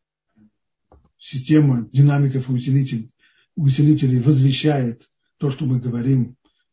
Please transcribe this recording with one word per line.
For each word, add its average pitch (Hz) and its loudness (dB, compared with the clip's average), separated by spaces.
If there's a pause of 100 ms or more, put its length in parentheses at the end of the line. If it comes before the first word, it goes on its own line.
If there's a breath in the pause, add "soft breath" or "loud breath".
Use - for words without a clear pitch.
(1200)
система 135 0
динамиков 139 0
и - -4
усилитель-, 127 -2 (440)
усилителей 139 2
возвещает 131 0 (300)
то, 143 -4
что 147 -6
мы 127 -2
говорим 120 -2 (360)